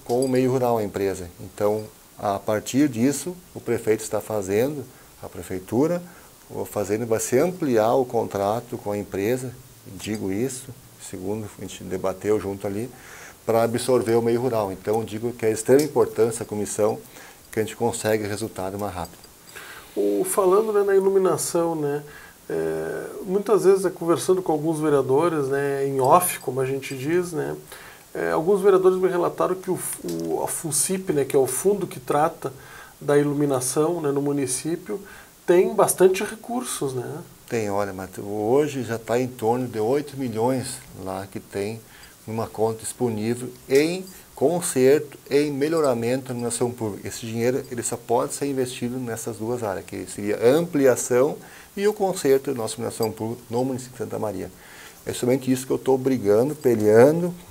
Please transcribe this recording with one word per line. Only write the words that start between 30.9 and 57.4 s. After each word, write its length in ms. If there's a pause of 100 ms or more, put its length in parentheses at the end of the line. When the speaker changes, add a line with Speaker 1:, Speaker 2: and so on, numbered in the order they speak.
Speaker 2:
né, 100
que 140
é 20
o 80
fundo 400
que 140
trata 500 (480)
da 180
iluminação, 840
né, 100
no 100
município, 760 (460)
tem 280
bastante 480
recursos, 720
né? 300 (260)
Speaker 1:
Tem, 200
olha, 240
Matheus, 360
hoje 540
já 160
tá 180
em 100
torno 420
de 100
oito 380
milhões 640 (220)
lá 300
que 80
tem 400 (480)
numa 180
conta 360
disponível 680 (200)
em 360 (300)
conserto, 800 (140)
em 180
melhoramento 760
da 60
iluminação 380
pública. 380
Esse 180
dinheiro, 460
ele 100
só 140
pode 380
ser 140
investido 500
nessas 400
duas 260
áreas, 220
que 220
seria 280
a 140
ampliação 880 (400)
e 100
o 60
conserto 580
da 60
nossa 160
iluminação 400
pública 360
no 140
município 300
de 60
Santa 200
Maria. 320 (540)
É 80
somente 360
isso 160
que 60
eu 60
tô 200
brigando, 560
peleando, 800 (180)